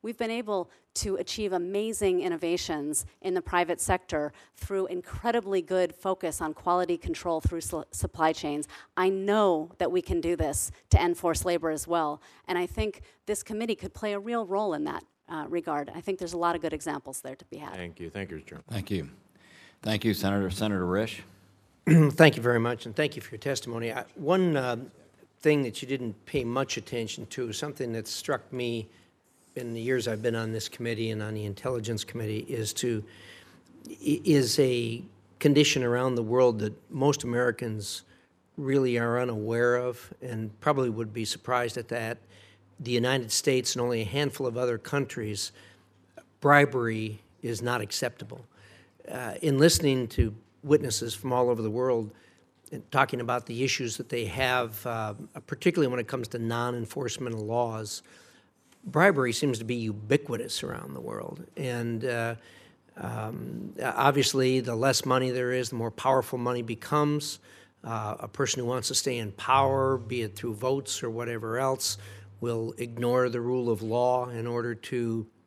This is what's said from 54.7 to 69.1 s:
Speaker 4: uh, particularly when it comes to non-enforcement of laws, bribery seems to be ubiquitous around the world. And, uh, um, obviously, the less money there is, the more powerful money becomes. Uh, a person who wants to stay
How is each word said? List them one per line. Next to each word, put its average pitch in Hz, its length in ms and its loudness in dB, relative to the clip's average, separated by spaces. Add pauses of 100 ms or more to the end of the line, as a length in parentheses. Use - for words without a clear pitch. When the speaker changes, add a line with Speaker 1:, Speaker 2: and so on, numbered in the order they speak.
Speaker 4:
uh, 113 300 -4 (320)
particularly 156 420 2
when 123 120 -2
it 117 80 -6
comes 127 200 -6
to 120 100 -6
non-enforcement 117 960 -4
of 110 60 -6
laws, 110 640 -4 (800)
bribery 151 480 6
seems 127 260 0
to 113 60 -8
be 120 120 -2
ubiquitous 110 880 -2
around 69 300 -8
the 64 60 -10
world. - 440 -8 (120)
And, 117 480 -2
uh, 117 300 -2 (640)
um, 110 840 -8
obviously, 131 760 4
the 117 140 -4
less 123 300 2
money 127 260 2
there 123 220 0
is, 127 180 -2
the 127 60 -6
more 113 160 -4
powerful 131 460 2
money 123 240 0
becomes. 147 760 0 (460)
Uh, 110 340 -4
a 120 100 -10
person 131 320 -2
who 120 60 -4
wants 127 220 -2
to 123 60 -4
stay 123 240 0